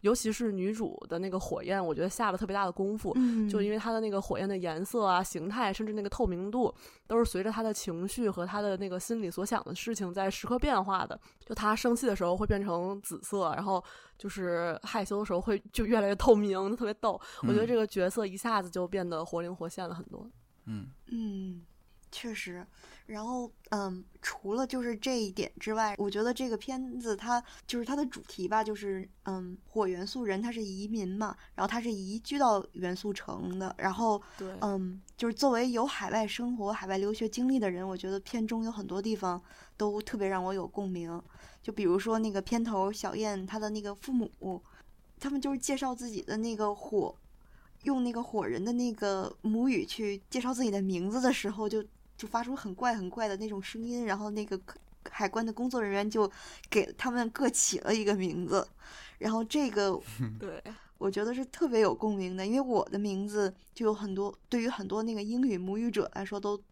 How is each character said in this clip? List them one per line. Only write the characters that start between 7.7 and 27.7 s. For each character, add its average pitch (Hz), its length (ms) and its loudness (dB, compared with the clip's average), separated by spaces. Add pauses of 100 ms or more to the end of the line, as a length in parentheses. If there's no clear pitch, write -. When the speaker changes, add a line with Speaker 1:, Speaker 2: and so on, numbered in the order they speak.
Speaker 1:
情 180 360 -4
绪 226 200 0
和 180 160 0
她 202 160 -2
的 202 160 0
那 196 120 -4
个 180 100 -4
心 226 240 -2
里 180 80 -2
所 185 160 -2
想 226 160 0
的 - 100 -8
事 226 220 -4
情 190 180 -4
在 190 160 0
时 - 200 -4
刻 247 100 2
变 240 260 4
化 190 220 0
的。 - 100 -8 (280)
就 226 100 -8
她 214 220 2
生 240 180 4
气 240 140 2
的 202 80 2
时 185 80 0
候 175 120 4
会 202 80 0
变 202 160 4
成 190 420 -2
紫 - 200 -8
色， 185 320 0
然 151 80 -4
后 190 180 2 (380)
就 202 100 -10
是 170 540 0
害 214 220 -2
羞 202 160 -2
的 214 40 0
时 202 80 -2
候 175 80 2
会 202 220 0 (100)
就 226 140 2
越 220 140 6
来 202 80 4
越 202 80 2
透 233 180 10
明， 202 400 4
特 240 100 -4
别 214 100 0
逗。 196 260 0 (240)
Speaker 3:
嗯。 - 40 4
Speaker 1:
我 208 60 6
觉 208 60 6
得 220 40 4
这 240 120 2
个 220 100 4
角 190 240 2
色 214 160 -2
一 190 100 -6
下 220 240 2
子 180 80 -6
就 180 200 -2
变 185 200 -2
得 165 160 -2
活 170 160 -2
灵 175 140 -4
活 170 140 -6
现 175 200 -6
了 175 60 -6
很 170 120 -10
多。 - 220 -14 (360)
Speaker 3:
嗯。 107 240 -8 (240)
Speaker 2:
嗯， 190 520 -6 (460)
确 226 240 -8
实。 180 320 -10 (400)
然 214 180 -10
后， 247 240 -4 (220)
嗯， 190 340 -2 (160)
除 - 340 -4
了 262 120 2
就 254 160 -2
是 240 140 -2
这 247 240 0
一 208 100 0
点 - 180 -2 (120)
之 214 140 -4
外， 214 220 2
我 202 140 0
觉 208 140 0
得 247 100 2
这 254 140 -2
个 226 80 0
片 254 420 -6
子 226 160 -2
它， 233 260 0 (280)
就 240 100 -2